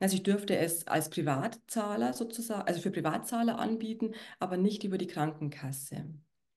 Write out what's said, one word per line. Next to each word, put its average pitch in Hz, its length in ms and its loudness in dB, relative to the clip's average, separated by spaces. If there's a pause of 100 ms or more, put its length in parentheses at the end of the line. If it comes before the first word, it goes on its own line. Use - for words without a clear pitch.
Also 190 160 4
ich 190 60 0
dürfte 202 340 2
es 165 320 0
als 156 220 2
Privatzahler 208 1000 0
sozusagen, 226 560 -4
also 175 120 0
für 196 100 0
Privatzahler 226 680 0
anbieten, 220 540 0 (260)
aber 185 180 0
nicht 202 280 4
über 185 140 0
die - 80 -2
Krankenkasse. 147 1000 -4 (500)